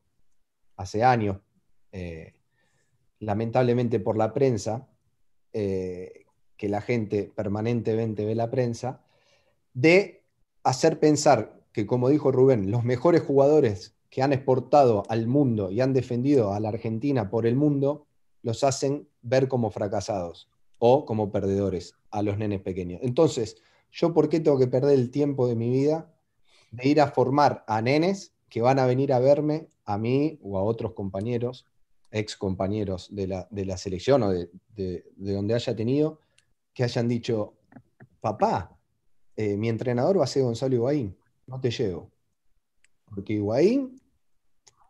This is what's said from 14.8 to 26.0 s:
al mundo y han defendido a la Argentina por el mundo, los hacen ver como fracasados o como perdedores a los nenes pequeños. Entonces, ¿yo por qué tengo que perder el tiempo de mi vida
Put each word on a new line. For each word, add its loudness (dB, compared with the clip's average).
al -2
mundo 0
y -2
han 0
defendido 2
a -4
la -2
Argentina -2
por 0
el 2
mundo, 0
los -4
hacen -2
ver 2
como 0
fracasados -6
o 4
como -2
perdedores -2
a -4
los -2
nenes -4
pequeños. -8
Entonces, 0
¿yo -2
por 2
qué 0
tengo 2
que 2
perder 2
el 0
tiempo -2
de -2
mi -2
vida -2